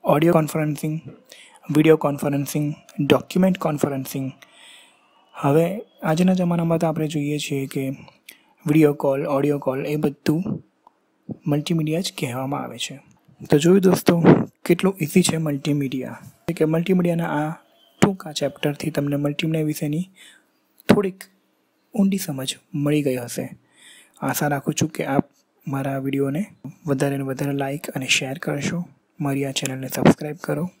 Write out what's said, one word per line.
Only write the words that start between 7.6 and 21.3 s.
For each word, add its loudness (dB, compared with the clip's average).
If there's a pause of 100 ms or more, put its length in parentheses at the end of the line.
કે -4 (760)
video 6
call, -2
audio 0
call -4
એ -2
બધું -2 (840)
multimedia -2
જ -8
કહેવામાં -6
આવે -12
છે. -10 (500)
તો 8
જોયું 6
દોસ્તો, 4 (420)
કેટલું 0
easy 4
છે 0
multimedia. -4 (400)
કે 4
મલ્ટીમીડિયાના 2
આ -8 (480)
ટૂંકા 0
ચેપ્ટરથી -4
તમને 0
multimedia -2
વિશેની -4 (800)
થોડીક 2 (680)